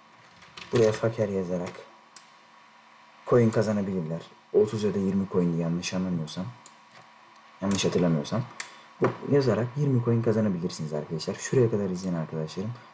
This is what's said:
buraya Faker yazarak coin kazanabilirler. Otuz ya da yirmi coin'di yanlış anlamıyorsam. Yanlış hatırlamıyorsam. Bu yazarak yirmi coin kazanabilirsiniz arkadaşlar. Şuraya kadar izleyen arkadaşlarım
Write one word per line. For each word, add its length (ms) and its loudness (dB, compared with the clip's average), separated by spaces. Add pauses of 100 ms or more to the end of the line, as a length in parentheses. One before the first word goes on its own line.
(720)
buraya 200 6
Faker 360 0
yazarak 440 -4 (1500)
coin 240 6
kazanabilirler. 720 0 (300)
Otuz 300 2
ya 120 0
da 40 -2
yirmi 340 0
coin'di 280 2
yanlış 340 -2
anlamıyorsam. 500 -4 (1160)
Yanlış 240 0
hatırlamıyorsam. 580 2 (580)
Bu 340 0
yazarak 320 4 (100)
yirmi 280 2
coin 180 2
kazanabilirsiniz 720 0
arkadaşlar. 420 -6
Şuraya 360 2
kadar 200 0
izleyen 240 -4
arkadaşlarım 560 -4 (240)